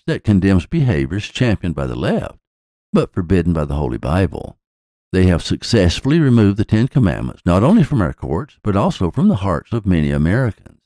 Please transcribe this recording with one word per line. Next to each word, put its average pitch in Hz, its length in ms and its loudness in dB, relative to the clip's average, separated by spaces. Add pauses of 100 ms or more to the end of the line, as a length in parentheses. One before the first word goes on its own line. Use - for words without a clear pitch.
that 143 160 -4
condemns 95 440 2
behaviors 101 640 -2
championed 98 460 -2
by 67 140 -6
the 58 80 -8
left, 135 420 -6 (540)
but - 200 -2
forbidden 87 400 0
by 78 120 0
the 71 100 -6
Holy 64 240 -4
Bible. - 600 -4 (540)
They 92 140 2
have 85 160 2
successfully - 760 0
removed 113 360 4
the 107 80 -2
Ten 113 220 0
Commandments, 64 580 -2
not 90 200 2
only 196 180 4
from 135 180 0
our 73 120 -2
courts, - 500 -8
but 98 140 -2
also 101 340 -2
from 165 180 0
the 104 180 0
hearts 85 260 -4
of 113 120 -6
many 78 280 0
Americans. 95 720 -2